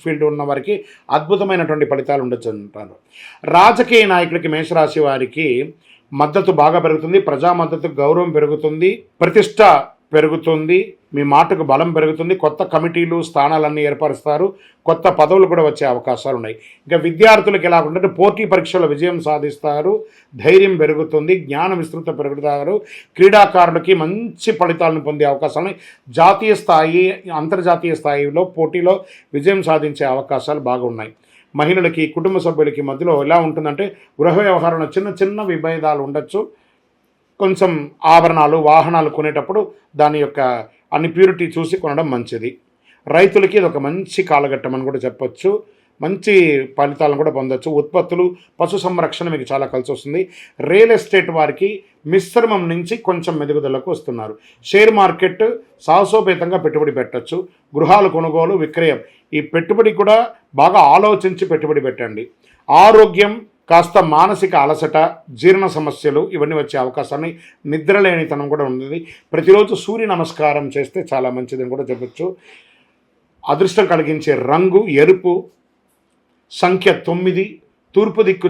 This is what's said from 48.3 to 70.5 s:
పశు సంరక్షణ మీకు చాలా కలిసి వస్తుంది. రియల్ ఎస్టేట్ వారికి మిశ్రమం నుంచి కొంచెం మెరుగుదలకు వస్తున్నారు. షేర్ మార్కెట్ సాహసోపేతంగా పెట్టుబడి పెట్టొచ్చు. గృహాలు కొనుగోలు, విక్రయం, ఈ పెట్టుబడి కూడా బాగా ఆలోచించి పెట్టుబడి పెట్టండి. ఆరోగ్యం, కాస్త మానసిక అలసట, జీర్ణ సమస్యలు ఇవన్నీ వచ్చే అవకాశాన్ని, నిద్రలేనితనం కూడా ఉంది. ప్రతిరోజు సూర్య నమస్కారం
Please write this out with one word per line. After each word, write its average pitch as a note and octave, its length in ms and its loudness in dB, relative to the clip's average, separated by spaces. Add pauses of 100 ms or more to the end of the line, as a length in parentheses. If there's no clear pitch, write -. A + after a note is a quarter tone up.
పశు F3 180 -2
సంరక్షణ F3 560 -4
మీకు C3+ 180 -8
చాలా C3+ 220 -2
కలిసి C3 180 -6
వస్తుంది. C#3+ 300 -6 (480)
రియల్ A3 220 6
ఎస్టేట్ G3 380 0
వారికి E3 540 -2 (300)
మిశ్రమం G3 580 0
నుంచి F3 260 -6
కొంచెం F3 440 -4
మెరుగుదలకు C#3+ 500 -4
వస్తున్నారు. A2+ 420 -10 (360)
షేర్ G#3+ 240 6
మార్కెట్ F#3 500 2 (440)
సాహసోపేతంగా F#3 680 2
పెట్టుబడి D3+ 340 -2
పెట్టొచ్చు. B2+ 460 -6 (400)
గృహాలు F#3 380 2
కొనుగోలు, E3 480 -2
విక్రయం, D#3 360 -2 (340)
ఈ D3+ 80 -2 (120)
పెట్టుబడి G#3 380 0 (100)
కూడా G#3 160 4 (380)
బాగా F3 240 4 (160)
ఆలోచించి F#3+ 560 0
పెట్టుబడి D3 360 -2
పెట్టండి. A2+ 400 -8 (420)
ఆరోగ్యం, G3+ 640 6 (360)
కాస్త E3+ 280 4 (180)
మానసిక F#3 400 2
అలసట, D3+ 420 0 (440)
జీర్ణ F#3+ 260 4
సమస్యలు D3+ 640 -4
ఇవన్నీ D#3 280 -4
వచ్చే - 180 -8
అవకాశాన్ని, C#3 520 -6 (340)
నిద్రలేనితనం D#3 840 0
కూడా D3 220 -2
ఉంది. C#3 360 -10 (260)
ప్రతిరోజు G3 420 4
సూర్య A3 300 -6
నమస్కారం D3+ 640 -2 (100)